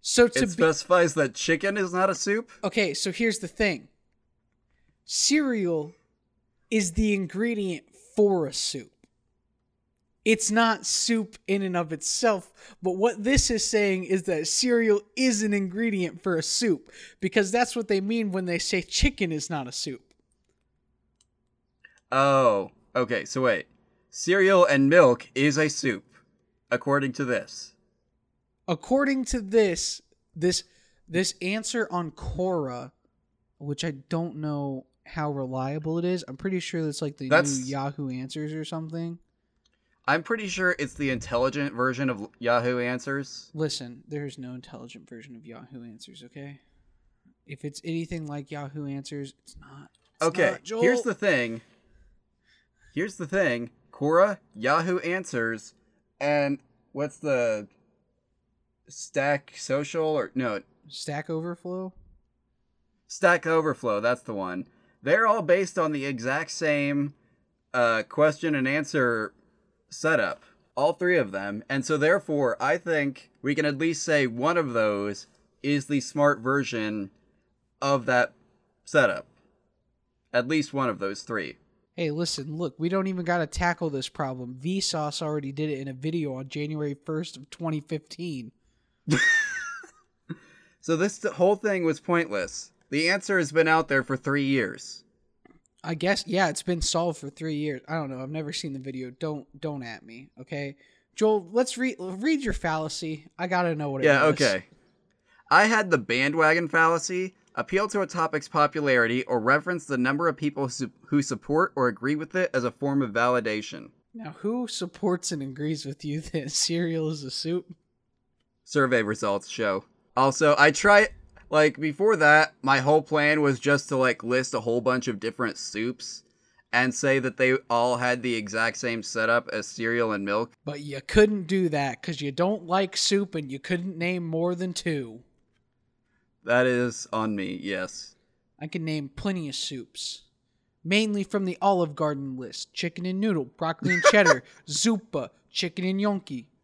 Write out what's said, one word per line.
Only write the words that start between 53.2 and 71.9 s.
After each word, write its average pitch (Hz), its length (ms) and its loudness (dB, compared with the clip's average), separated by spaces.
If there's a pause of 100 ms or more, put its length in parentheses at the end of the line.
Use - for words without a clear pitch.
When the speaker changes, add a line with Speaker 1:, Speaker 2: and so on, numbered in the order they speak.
Speaker 2:
thing. 127 420 0 (220)
Quora, 180 480 2 (160)
Yahoo 165 440 0
Answers, 123 760 -4 (480)
and 143 380 0 (340)
what's 143 240 -6
the 120 500 0 (1200)
Stack - 680 -4
Social 147 480 -2
or, 147 280 0
no. 117 280 -2 (260)
Speaker 1:
Stack 147 420 -8
Overflow? 175 640 -8 (1120)
Speaker 2:
Stack 175 380 2
Overflow, 151 540 0
that's 120 220 0
the 117 120 -10
one. 92 340 -6 (360)
They're 202 240 2
all 214 140 2
based 175 360 0
on 160 140 0
the 143 140 -6
exact 135 460 -4
same, 143 640 -2 (600)
uh, 113 340 2
question 151 480 2
and 131 120 0
answer 135 640 0 (560)
setup. 131 540 -2 (320)
All 147 180 2
three 180 240 2
of 113 140 0
them. 101 380 -6
And 135 160 -2
so 156 120 0